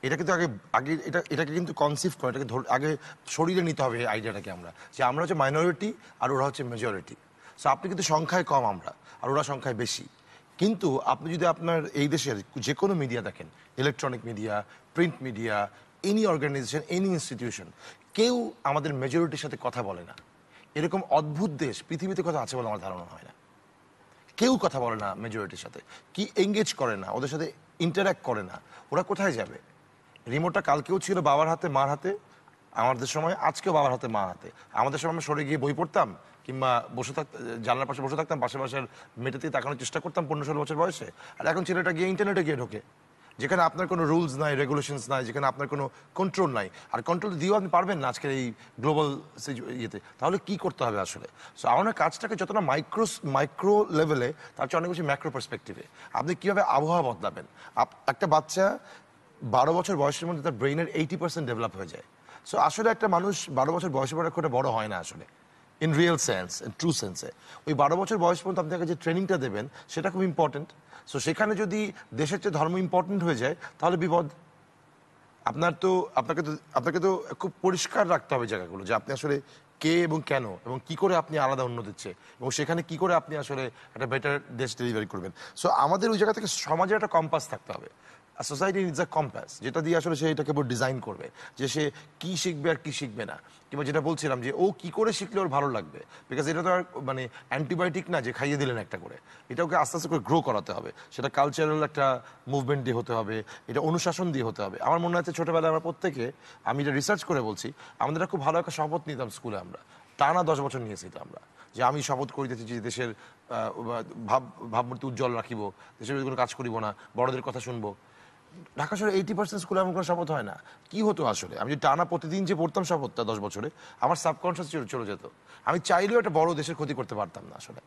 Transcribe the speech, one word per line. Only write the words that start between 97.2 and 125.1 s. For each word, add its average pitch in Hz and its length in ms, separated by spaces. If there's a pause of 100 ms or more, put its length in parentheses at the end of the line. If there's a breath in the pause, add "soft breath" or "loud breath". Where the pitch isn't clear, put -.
antibiotic 165 600
না 165 120
যে 123 120
খাইয়ে 143 240
দিলেন 131 200
একটা 98 200
করে, - 200 (320 loud breath)
এটা 139 140
ওকে 165 120
আস্তে 160 220
আস্তে 160 120
করে 156 100
গ্রো 139 220
করাতে 110 320
হবে। - 180 (200 loud breath)
সেটা 131 180
cultural 151 540
একটা 139 380 (260 loud breath)
movement 135 360
দিয়ে 120 120
হতে 120 180
হবে, 110 300 (240 loud breath)
এটা 127 120
অনুশাসন 170 520
দিয়ে 135 140
হতে 113 160
হবে। 95 200
আমার 160 180
মনে 175 180
আছে 175 140
ছোটবেলায় 160 360
আমরা 160 120
প্রত্যেকে, 139 520 (320 loud breath)
আমি 135 200
এটা 143 100
research 147 300
করে 143 180
বলছি, 110 320 (260 loud breath)
আমাদের 151 220
একটা 185 100
খুব 147 100
ভালো 156 180
একটা 170 120
শপথ 156 360
নিতাম 131 220
স্কুলে 104 300
আমরা, 90 180 (400 loud breath)
টানা 165 260
দশ 151 160
বছর 135 200
নিয়েছি 107 280
এটা - 140
আমরা, - 180 (360 loud breath)
যে 117 80
আমি 139 180
শপথ 135 300
করিতেছি 127 320
যে 117 160
দেশের, 120 300
আহ, - 720 (440)
ভাব-, 120 460
ভাবমূর্তি 120 360
উজ্জ্বল 123 260
রাখিব, 110 380 (280 loud breath)
দেশের 120 160
বিরুদ্ধে 135 80
কোনো 131 120
কাজ 123 180
করিব 120 260
না, 107 160 (200 loud breath)
বড়দের 127 260
কথা 127 180
শুনবো। 117 360 (800 loud breath)
ঢাকা 151 180
শহরে 202 180
এইটি 190 200
পার্সেন্ট 196 280
স্কুলে 190 180
এমন 185 120
কোনো 180 120
শপথ 170 280
হয় 139 120
না। 98 160 (300 loud breath)
কি 202 120
হতো 202 240
আসলে? 95 340
আমি 117 120
যে 147 60
টানা 156 280
প্রতিদিন 170 400
যে 190 100
পড়তাম 165 280
শপথটা 139 400
দশ 110 160
বছরে, 104 300 (320 loud breath)
আমার 151 140
subconscious 165 560
চলে, 151 140
চলে 117 200
যেত। 98 220 (380 loud breath)